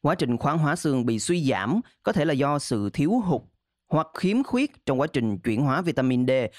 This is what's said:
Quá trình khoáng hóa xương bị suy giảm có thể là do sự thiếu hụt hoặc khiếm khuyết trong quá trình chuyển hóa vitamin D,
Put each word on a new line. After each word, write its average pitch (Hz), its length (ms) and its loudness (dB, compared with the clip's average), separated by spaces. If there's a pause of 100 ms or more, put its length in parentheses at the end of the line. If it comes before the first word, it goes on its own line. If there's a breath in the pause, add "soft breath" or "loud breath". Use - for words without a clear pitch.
Quá 147 140 2
trình 120 220 -2
khoáng 147 200 0
hóa 156 180 2
xương 131 300 0
bị 113 140 0
suy 165 300 0
giảm 117 320 0 (220 soft breath)
có 214 80 0
thể 156 140 2
là 156 80 2
do 139 260 0
sự 101 300 -2
thiếu 151 220 0
hụt 185 300 0 (460)
hoặc 156 200 0 (100)
khiếm 220 260 0
khuyết - 420 -2
trong 131 140 0
quá 151 80 0
trình 113 300 -2
chuyển 110 240 0
hóa 143 200 2
vitamin 127 460 0
D, 131 40 2 (280 loud breath)